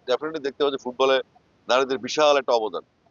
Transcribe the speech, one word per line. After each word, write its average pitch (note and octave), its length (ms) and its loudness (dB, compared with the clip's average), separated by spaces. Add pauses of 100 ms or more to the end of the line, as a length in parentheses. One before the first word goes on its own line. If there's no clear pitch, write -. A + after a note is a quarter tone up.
definitely D3+ 340 -4
দেখতে C#3 240 -4
হবে C#3+ 80 0
যে C3+ 120 -8
ফুটবলে C3 380 0 (460)
নারীদের B2+ 300 0
বিশাল C#3+ 380 2
একটা C3+ 160 -2
অবদান G#2+ 300 -2 (280)